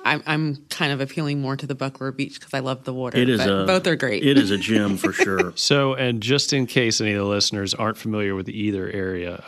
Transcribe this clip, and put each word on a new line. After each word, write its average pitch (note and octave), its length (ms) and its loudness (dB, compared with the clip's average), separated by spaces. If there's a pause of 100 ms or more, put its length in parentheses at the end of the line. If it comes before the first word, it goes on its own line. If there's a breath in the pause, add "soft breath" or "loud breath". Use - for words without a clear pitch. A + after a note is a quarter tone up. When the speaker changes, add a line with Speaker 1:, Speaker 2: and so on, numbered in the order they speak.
Speaker 1:
I'm, D3+ 220 0
I'm D3+ 300 0 (120)
kind D3 240 -2
of C3+ 80 -2
appealing C#3+ 400 -4
more C3+ 160 -2
to C#3+ 100 -8
the C#3 80 -4
Buckroe C3+ 380 -6
Beach C3+ 260 -6
'cause - 140 -20
I C#3 60 -2
love C3 260 -4
the C3 80 -6
water, B2+ 240 -4
Speaker 2:
It B2 140 6
is A#2 100 4
Speaker 1:
but B2 80 2
Speaker 2:
a, G2 160 2
Speaker 1:
both F#3 220 2
are E3 100 2
great. A2+ 260 0
Speaker 2:
it C#3 140 6
is G#2+ 140 6
a G2+ 80 2
gem G2+ 400 2
for - 160 0
sure. F#2 400 2
Speaker 3:
<laughs> - 20 -20
So, C#3 380 2
and B2 280 -2
just C#3 300 2
in C3+ 140 2
case A#2 340 2
any G#2+ 120 0
of G2+ 80 0
the G2+ 40 0
listeners G2+ 480 0
aren't A2 240 -2
familiar G#2 380 -2
with F#2+ 160 -6
either G2+ 400 -2
area, F2+ 580 -6